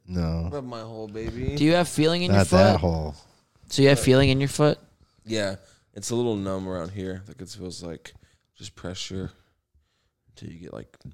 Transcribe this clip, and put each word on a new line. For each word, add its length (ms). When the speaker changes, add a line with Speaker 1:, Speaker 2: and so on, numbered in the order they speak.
Speaker 1:
No. 460
Speaker 2:
Rub 120
my 180
hole, 260
baby. 480
Speaker 3:
Do 80
you 80
have 160
feeling 340
in 80
Speaker 1:
Not 80
Speaker 3:
your 60
foot? 140
Speaker 1:
that 220
hole. 340
Speaker 3:
So 140
you 60
have 100
Speaker 2:
What? 60
Speaker 3:
feeling 260
in 100
your 80
foot? 300
Speaker 2:
Yeah. 320
It's 180
a 60
little 200
numb 320
around 220
here. 380
Like, 140
it 60
feels 340
like 320
just 200
pressure 540
until 240
you 60
get, 120
like 240